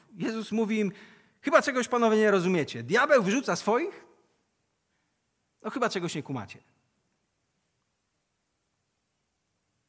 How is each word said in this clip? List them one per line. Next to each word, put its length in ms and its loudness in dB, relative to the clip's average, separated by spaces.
Jezus 380 -6
mówi 280 0
im: 120 0
„Chyba 200 4
czegoś, 260 -2
panowie, 300 2
nie 140 4
rozumiecie. 520 0
Diabeł 400 4
wyrzuca 320 -2
swoich? 500 -2
No 80 -10
chyba 200 -2
czegoś 260 -6
nie 80 -8
kumacie”. 400 -10